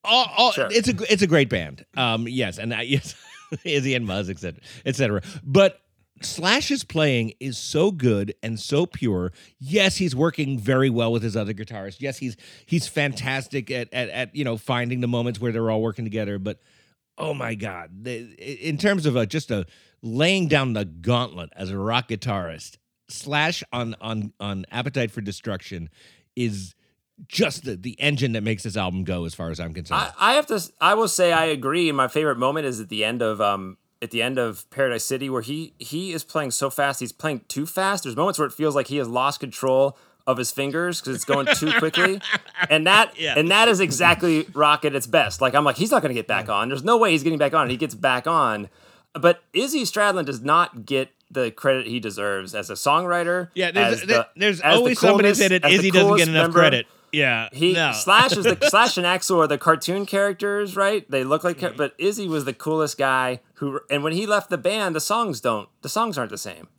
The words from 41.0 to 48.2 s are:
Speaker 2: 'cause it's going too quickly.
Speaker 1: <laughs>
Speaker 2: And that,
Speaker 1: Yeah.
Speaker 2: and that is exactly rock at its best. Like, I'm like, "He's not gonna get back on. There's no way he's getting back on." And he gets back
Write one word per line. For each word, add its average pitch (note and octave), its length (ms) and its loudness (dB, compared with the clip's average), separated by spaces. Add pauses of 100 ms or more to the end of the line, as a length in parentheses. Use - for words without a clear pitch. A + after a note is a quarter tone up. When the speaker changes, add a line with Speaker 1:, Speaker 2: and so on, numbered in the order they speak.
Speaker 2:
'cause C3 120 -6
it's - 120 -6
going C#3 300 0
too - 240 -2
quickly. F#3 460 0
Speaker 1:
<laughs> F#3+ 440 -4
Speaker 2:
And D#3 180 2
that, G#3 320 4
Speaker 1:
Yeah. D3+ 160 -2
Speaker 2:
and E3 160 2
that A3 160 6
is G3 140 4
exactly E3+ 720 2
rock D3 320 2
at C#3 100 0
its C3+ 120 -2
best. A#2 340 2
Like, B2+ 120 2
I'm D3 120 4
like, C3+ 100 2
"He's G#3 160 0
not B3 100 4
gonna C#3+ 120 -2
get A2+ 140 -4
back G2 200 -2
on. A2+ 220 -2
There's C3+ 140 -6
no A3+ 120 4
way A3 160 4
he's D3+ 120 2
getting D#3+ 160 0
back C#3 160 2
on." D#3 80 4
And B2 80 0
he B2+ 60 -2
gets A2+ 180 -4
back B2+ 320 0